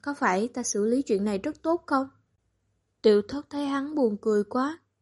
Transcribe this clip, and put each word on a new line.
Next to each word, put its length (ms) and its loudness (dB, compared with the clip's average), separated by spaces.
có 120 -6
phải 340 0
ta 140 -8
xử 220 -2
lý 180 2
chuyện 220 0
này 140 0
rất 240 -6
tốt 240 -2
không?" 220 0
Tiểu 260 6
Thất 220 -8
thấy 160 -4
hắn 280 -4
buồn 260 2
cười 240 2
quá, 340 -2